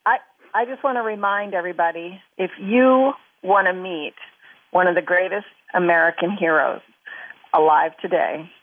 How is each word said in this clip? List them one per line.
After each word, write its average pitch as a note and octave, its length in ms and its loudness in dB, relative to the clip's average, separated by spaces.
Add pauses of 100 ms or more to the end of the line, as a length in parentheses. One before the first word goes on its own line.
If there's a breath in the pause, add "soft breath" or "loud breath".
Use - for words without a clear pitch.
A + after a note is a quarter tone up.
I, A#3 120 2 (360)
I A3+ 120 0
just B3+ 180 -8
wanna B3+ 180 -2
remind G3+ 540 -4
everybody, E3+ 680 -4 (160)
if F#3 220 -4
you C4 540 4 (280)
wanna F#3+ 320 2
meet F#3 400 -8 (560 soft breath)
one F3+ 160 2
of F3 80 4
the F3 80 2
greatest F3+ 460 -2 (260)
American E3+ 640 2
heroes D#3+ 440 0 (720 loud breath)
alive D#3 460 4
today, E3 520 -4 (120)